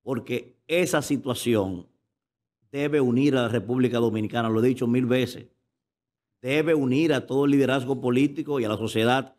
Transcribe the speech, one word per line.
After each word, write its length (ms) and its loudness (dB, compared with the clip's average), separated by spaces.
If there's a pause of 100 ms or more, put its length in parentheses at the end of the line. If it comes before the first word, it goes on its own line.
porque 560 -8 (100)
esa 360 0
situación 840 -2 (840)
debe 300 0
unir 340 2
a 60 2
la 60 0
República 500 0
Dominicana, 500 -2
lo 160 2
he 40 4
dicho 180 0
mil 180 2
veces, 440 -2 (920)
debe 340 0
unir 380 2
a 140 -2
todo 180 0
el 60 4
liderazgo 500 2
político 600 0
y 40 -2
a 60 -2
la 80 -2
sociedad 600 0